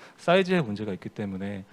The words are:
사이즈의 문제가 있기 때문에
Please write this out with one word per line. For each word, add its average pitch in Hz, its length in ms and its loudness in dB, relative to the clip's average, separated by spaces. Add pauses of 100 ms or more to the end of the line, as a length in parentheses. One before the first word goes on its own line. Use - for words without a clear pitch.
(160)
사이즈의 180 460 4
문제가 104 320 -4
있기 90 160 -10
때문에 98 640 -6